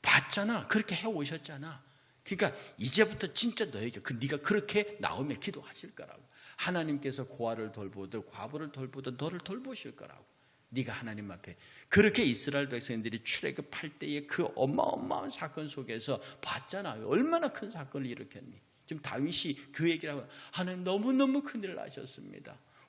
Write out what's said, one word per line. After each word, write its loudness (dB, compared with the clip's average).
봤잖아. 4
그렇게 4
해오셨잖아. -4
그러니까 0
이제부터 4
진짜 2
너에게 -4
그 -4
네가 0
그렇게 2
나오며 0
기도하실 -10
거라고. -14
하나님께서 0
고아를 -2
돌보듯 -6
과부를 -6
돌보듯 -6
너를 -4
돌보실 -8
거라고. -18
네가 -2
하나님 -6
앞에 -14
그렇게 8
이스라엘 2
백성들이 -4
출애굽할 -2
때의 -2
그 2
어마어마한 2
사건 -6
속에서 -2
봤잖아. -4
얼마나 4
큰 -8
사건을 -6
일으켰니? -10
지금 -6
다윗이 -2
그 4
얘기를 0
하면 -6
"하나님 -2
너무너무 4
큰일을 -6
하셨습니다. -12